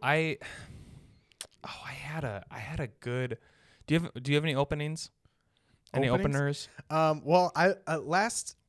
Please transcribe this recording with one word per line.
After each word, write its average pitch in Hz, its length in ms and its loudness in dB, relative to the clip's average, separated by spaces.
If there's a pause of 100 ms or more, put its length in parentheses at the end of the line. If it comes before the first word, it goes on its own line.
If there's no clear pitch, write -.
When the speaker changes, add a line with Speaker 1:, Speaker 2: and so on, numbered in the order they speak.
Speaker 1:
I, 156 340 2 (1300)
oh, - 200 -12
I 131 60 -12
had 143 320 -8
a, 101 260 -6
I - 80 -12
had 143 220 -8
a 131 80 -4
good, 127 500 -4 (480)
do 147 80 2
you 170 60 6
have, 143 220 -8
do 131 100 -2
you 147 40 6
have 147 80 4
any 160 100 2
openings? 147 560 -2 (840)
Any 131 160 4
Speaker 2:
Openings? 143 260 2
Speaker 1:
openers? 143 320 -2 (220)
Speaker 2:
Um, 156 340 2
well, 175 320 6
I, 180 160 6 (140)
uh, 156 140 -2
last, 185 560 -2 (120)